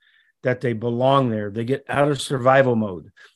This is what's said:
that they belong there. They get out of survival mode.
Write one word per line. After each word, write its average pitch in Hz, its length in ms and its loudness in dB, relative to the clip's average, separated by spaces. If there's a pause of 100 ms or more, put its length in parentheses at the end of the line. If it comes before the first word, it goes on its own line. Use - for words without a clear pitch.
(440)
that 127 180 -2
they 120 120 -2
belong 120 560 0
there. 107 200 -4
They 110 140 -6
get 131 240 -4
out 143 240 0
of 135 100 -4
survival 131 540 2
mode. 101 360 -6 (240)